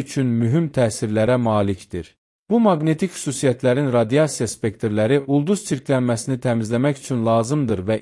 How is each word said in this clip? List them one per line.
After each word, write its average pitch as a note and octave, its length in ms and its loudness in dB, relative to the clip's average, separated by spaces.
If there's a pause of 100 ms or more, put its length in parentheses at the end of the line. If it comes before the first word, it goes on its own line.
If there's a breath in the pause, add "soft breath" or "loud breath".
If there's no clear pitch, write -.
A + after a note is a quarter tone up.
üçün C3+ 260 -2 (140)
mühüm C#3+ 260 2
təsirlərə A2+ 680 0
malikdir. G2+ 720 -2 (400)
Bu A3+ 100 2
maqnetik E3+ 540 2
xüsusiyyətlərin C3 800 0
radiasiya B2+ 540 2
spektrləri A2 800 0
ulduz D3 420 0
çirklənməsini B2+ 720 -2
təmizləmək A#2+ 640 0
üçün B2 220 -2
lazımdır A2+ 640 0
və G#2+ 140 0